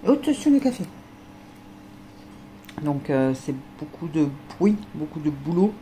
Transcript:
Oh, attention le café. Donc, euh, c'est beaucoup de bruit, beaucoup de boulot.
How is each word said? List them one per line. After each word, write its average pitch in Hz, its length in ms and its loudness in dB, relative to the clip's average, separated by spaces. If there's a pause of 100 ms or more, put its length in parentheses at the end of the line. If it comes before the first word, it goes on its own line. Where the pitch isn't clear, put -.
Oh, 190 80 2
attention 294 400 2
le 277 80 8
café. 247 240 0 (2000)
Donc, 143 280 -2
euh, 135 240 4
c'est 131 220 -4 (240)
beaucoup 151 280 -10
de 151 200 2 (300)
bruit, 208 180 6 (180)
beaucoup 151 260 -8
de 151 100 0
boulot. 165 520 2